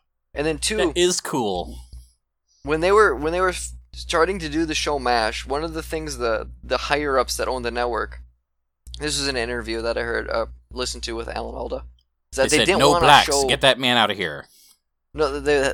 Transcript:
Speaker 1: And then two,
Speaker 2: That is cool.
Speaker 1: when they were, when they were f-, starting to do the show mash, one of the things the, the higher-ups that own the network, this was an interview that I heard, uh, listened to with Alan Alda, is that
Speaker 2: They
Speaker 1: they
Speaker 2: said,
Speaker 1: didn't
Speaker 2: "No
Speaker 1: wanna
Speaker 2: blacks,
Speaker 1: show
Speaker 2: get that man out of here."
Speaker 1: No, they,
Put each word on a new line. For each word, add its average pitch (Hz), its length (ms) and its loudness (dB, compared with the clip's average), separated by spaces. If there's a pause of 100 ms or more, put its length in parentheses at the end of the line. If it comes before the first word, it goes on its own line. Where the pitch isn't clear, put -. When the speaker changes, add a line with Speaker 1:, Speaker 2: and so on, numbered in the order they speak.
(340)
Speaker 1:
And 147 120 -4
then 160 120 -2
two, - 200 -4
Speaker 2:
That 165 180 0
is 180 240 2
cool. 98 580 -4 (840)
Speaker 1:
when 156 180 -2
they 180 120 2
were, 202 220 6
when 151 180 -4
they 180 80 -2
were 185 100 2
f-, - 220 -8 (200)
starting 175 460 0
to 160 100 -6
do 156 160 -2
the 156 100 -4
show 147 240 -2
mash, 120 480 0
one 139 160 -4
of 165 120 -8
the 160 80 -8
things 156 340 -8
the, 117 320 -2 (160)
the 123 140 -2
higher-ups 143 580 0
that 117 120 -4
own 127 140 -4
the 117 80 -4
network, 117 500 -4 (760)
this 143 200 -4
was 139 100 -4
an 135 80 -4
interview 113 460 -4
that 117 160 -2
I 120 40 -2
heard, 113 280 -4
uh, 113 160 -2 (240)
listened 123 320 -6
to 123 120 -8
with 113 140 -8
Alan 117 260 -8
Alda, 123 300 -8 (460)
is - 60 -12
that 135 80 2
Speaker 2:
They - 40 4
Speaker 1:
they 151 100 4
Speaker 2:
said, 113 80 4
Speaker 1:
didn't 190 120 4
Speaker 2:
"No 139 120 8
Speaker 1:
wanna - 160 4
Speaker 2:
blacks, 143 200 10
Speaker 1:
show 139 200 4
Speaker 2:
get 131 140 0
that 127 180 6
man 123 200 2
out 104 120 4
of 95 60 -4
here." 78 300 -6 (680)
Speaker 1:
No, 143 260 -2
they, 139 360 2